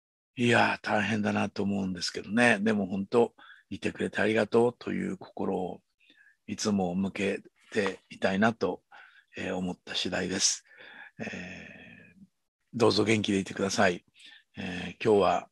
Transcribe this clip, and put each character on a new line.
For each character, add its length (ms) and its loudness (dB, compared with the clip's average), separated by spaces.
い 120 2
や 340 4
ー、 40 -10
大 160 0
変 200 -2
だ 100 0
な 180 -2
と 120 -6
思 200 -2
う 40 -2
ん 60 -4
で 100 -6
す 80 -4
け 120 -8
ど 80 -14
ね。 300 4
で 120 2
も 140 0
本 200 -4
当、 260 2
い 60 -12
て 100 -2
く 120 -10
れ 80 -2
て 100 -4
あ 60 2
り 80 2
が 120 2
と 240 4
う 80 -8
と 140 -6
い 160 -4
う 80 -6
心 400 -6
を 240 -6
い 100 -8
つ 160 -2
も 220 0
向 160 -2
け 320 -4
て 280 -2
い 80 -16
た 160 0
い 40 0
な 140 4
と、 300 -4
え 140 -6
ー、 60 -2
思 160 -4
っ 100 -8
た 120 -12
次 160 -4
第 180 -2
で 120 -2
す。 240 0
え 60 -10
ー、 1000 -16
ど 140 6
う 40 6
ぞ 120 2
元 180 4
気 100 0
で 60 2
い 60 0
て 100 -10
く 80 -4
だ 80 0
さ 180 4
い。 160 -2
え 400 -8
ー、 60 -10
今 140 6
日 40 6
は 300 2